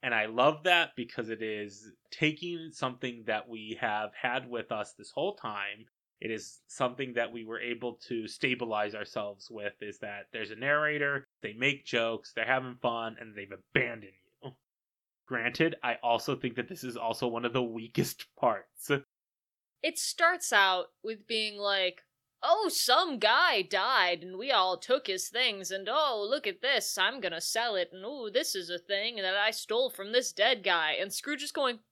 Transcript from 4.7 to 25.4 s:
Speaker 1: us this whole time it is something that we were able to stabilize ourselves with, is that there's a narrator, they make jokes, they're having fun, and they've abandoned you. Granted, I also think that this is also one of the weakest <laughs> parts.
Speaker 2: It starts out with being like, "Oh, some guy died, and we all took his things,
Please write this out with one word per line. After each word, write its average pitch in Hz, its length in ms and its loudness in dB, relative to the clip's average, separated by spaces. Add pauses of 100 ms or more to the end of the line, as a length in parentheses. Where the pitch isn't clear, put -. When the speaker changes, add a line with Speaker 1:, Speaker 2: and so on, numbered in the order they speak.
Speaker 1:
us 107 220 -6
this - 180 -20
whole 190 240 -4
time 104 540 -8 (300)
it 110 120 -4
is - 360 -8
something 127 460 -4
that 117 180 0
we 117 140 -10
were 110 160 -6
able 120 340 -6 (120)
to 113 200 -4
stabilize 110 680 0
ourselves 104 560 -8
with, 104 300 -6
is 104 180 -10
that 101 340 -10
there's 107 180 -6
a 110 40 -10
narrator, 143 680 0 (160)
they 107 120 -6
make 139 320 0
jokes, 113 480 -2
they're 113 120 -2
having 127 360 0
fun, 117 380 -2
and 110 160 -14
they've 98 160 -12
abandoned 110 600 -2 (300)
you. 135 80 -10 (760)
Granted, 120 560 2
I 120 200 2
also 120 320 4
think 117 200 -4
that 120 140 -4
this - 140 -10
is 120 140 -6
also 113 300 0
one 117 180 -2
of 117 80 0
the 127 100 2
weakest 113 680 -4
<laughs> - 80 -20
parts. - 500 0 (960)
Speaker 2:
It 311 160 -2
starts - 540 2
out 190 340 6 (160)
with 220 240 -8
being 214 300 -2
like, 196 460 0 (380)
"Oh, 359 280 4
some 294 500 2
guy 247 420 6
died, 190 640 2
and 185 140 -12
we 254 140 -2
all 185 280 4
took 262 280 2
his 190 220 -2
things, 214 420 0